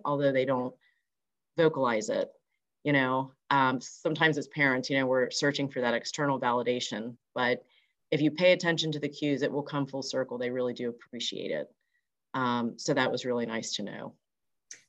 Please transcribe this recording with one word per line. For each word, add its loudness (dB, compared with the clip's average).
although 2
they 2
don't 0
vocalize 2
it. -2
You 2
know, 2
um, 4
sometimes 0
as -6
parents, 2
you 0
know, 2
we're 2
searching 0
for -6
that 2
external -2
validation, -2
but 0
if 2
you 4
pay 6
attention 2
to -6
the -2
cues, -2
it 0
will -2
come -2
full -8
circle. -4
They -4
really -2
do -4
appreciate -8
it. -4
Um, 0
so -2
that 2
was -2
really 0
nice -6
to -6
know. -10